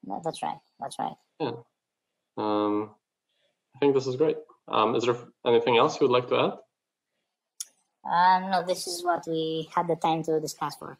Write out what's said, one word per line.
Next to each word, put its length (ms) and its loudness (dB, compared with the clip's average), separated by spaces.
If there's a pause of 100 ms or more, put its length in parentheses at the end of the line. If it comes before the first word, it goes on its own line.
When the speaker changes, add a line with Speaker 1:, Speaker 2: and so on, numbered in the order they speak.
Speaker 1:
No, 200 -10
that's 180 -6
right. 160 -6 (220)
That's 180 -12
right. 160 -6 (260)
Speaker 2:
Yeah. 120 -4 (840)
Um, 540 -2 (840)
I 40 -20
think 160 4
this 120 0
is 100 -4
great. 200 2 (300)
Um, 300 2
is 80 0
there 120 2 (300)
anything 300 4
else 240 4
you 60 4
would 60 4
like 160 2
to 80 0
add? 160 2 (1600)
Speaker 1:
Uh, 400 4
no, 160 0
this 200 -4
is 180 -8
what 220 -2
we 480 -4
had 120 0
the 100 0
time 280 -2
to 160 0
discuss 360 -8
for. 240 -16